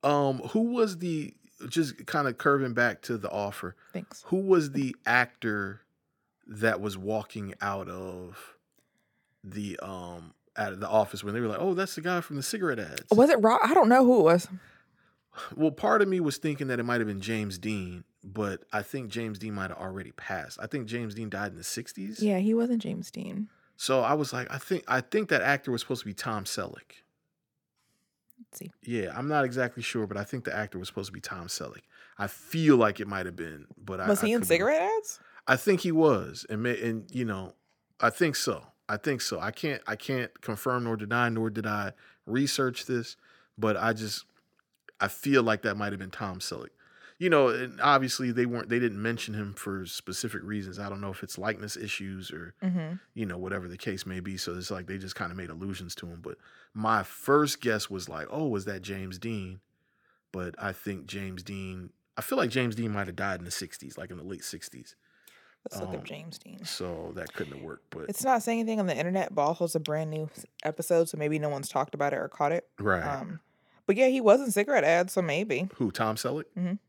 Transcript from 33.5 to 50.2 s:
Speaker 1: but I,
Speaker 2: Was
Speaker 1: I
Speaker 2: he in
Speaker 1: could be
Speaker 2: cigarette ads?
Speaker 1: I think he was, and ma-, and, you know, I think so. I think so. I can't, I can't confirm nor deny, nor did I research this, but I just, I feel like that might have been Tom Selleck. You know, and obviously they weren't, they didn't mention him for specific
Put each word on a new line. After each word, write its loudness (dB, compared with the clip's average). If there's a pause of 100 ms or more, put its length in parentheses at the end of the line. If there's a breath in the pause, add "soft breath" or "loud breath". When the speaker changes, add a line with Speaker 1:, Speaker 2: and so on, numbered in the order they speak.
Speaker 1:
but -6
I, 0
Speaker 2:
Was 4
Speaker 1:
I 2
Speaker 2:
he 2
in 2
Speaker 1:
could -2
be 4
Speaker 2:
cigarette 2 (160)
ads? -8 (260 soft breath)
Speaker 1:
I 6
think 4
he 0
was, 4
and -2
ma-, 0
and, -2
you -2
know, -6 (460)
I 6
think 2
so. -2 (220)
I -2
think -2
so. -4
I -4
can't, -4
I -4
can't -4 (100)
confirm -2
nor 0
deny, 2
nor 0
did -4
I -2 (340 soft breath)
research 0
this, -4 (400 soft breath)
but 2
I 2
just, -6 (760)
I 0
feel 4
like 2
that -2
might -4
have -6
been -10
Tom -8
Selleck. -8 (500 soft breath)
You 0
know, 8
and -2
obviously 4
they 2
weren't, -4
they 4
didn't 0
mention -4
him -4
for -6
specific -8